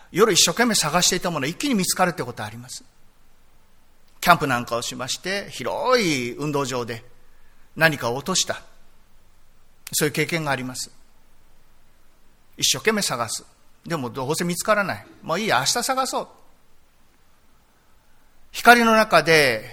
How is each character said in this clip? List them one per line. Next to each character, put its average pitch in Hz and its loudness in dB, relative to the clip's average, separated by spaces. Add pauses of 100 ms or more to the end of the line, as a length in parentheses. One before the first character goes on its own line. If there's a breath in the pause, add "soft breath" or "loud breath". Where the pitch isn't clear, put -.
(100 soft breath)
夜 208 4
一 160 4
生 175 2
懸 240 2
命 220 2
探 160 0
し - 2
て 190 0
い 170 -4
た 185 -4
も 160 -4
の 175 -2
一 175 -4
気 294 -4
に 269 0
見 190 2
つ - -2
か 185 0
る 175 2
っ - 0
て 151 -6
こ 123 -10
と 117 -12
は 107 -10
あ - -14
り 113 -16
ま 123 -18
す。 - -16 (1400)
キ - 6
ャ 175 10
ン 151 4
プ 151 -2
な 127 0
ん 120 -6
か 117 -4
を 120 -4
し - -8
ま 127 -10
し - -6
て、 190 -8
広 214 0
い 127 -2
運 147 -6
動 139 0
場 123 -4
で 113 -10 (720)
何 156 2
か 117 -2
を 123 -2
落 139 -8
と 185 0
し - 0
た。 - -10 (1300)
そ - 0
う - 2
い - -6
う - -6
経 156 0
験 160 -4
が 147 -2
あ 135 0
り 127 -6
ま 127 -10
す。 - -10 (1700)
一 143 -4
生 - 0
懸 214 0
命 208 0
探 117 -2
す。 - -10 (420)
で 160 -4
も 127 -4
ど 127 -6
う 151 0
せ 175 -2
見 175 -2
つ - -6
か 214 2
ら 202 0
な 127 -4
い。 - -16 (160)
も 156 -4
う 196 -2
い 220 -4
い 208 -2
や、 123 4
明 135 -2
日 240 -2
探 262 -2
そ 254 -4
う。 - -12 (2250)
光 240 8
の 226 6
中 214 4
で 139 4